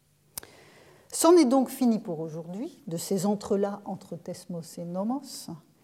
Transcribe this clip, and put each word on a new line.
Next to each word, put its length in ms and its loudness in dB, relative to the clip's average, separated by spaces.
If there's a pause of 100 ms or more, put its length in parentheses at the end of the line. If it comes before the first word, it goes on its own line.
(1120)
C'en 260 6
est 80 10
donc 260 4
fini 280 2
pour 220 -6
aujourd'hui, 680 -10
de 100 -6
ces 300 -2
entrelacs 580 0
entre 300 -10
thesmos 640 -12
et 60 -10
nomos, 680 -6 (340)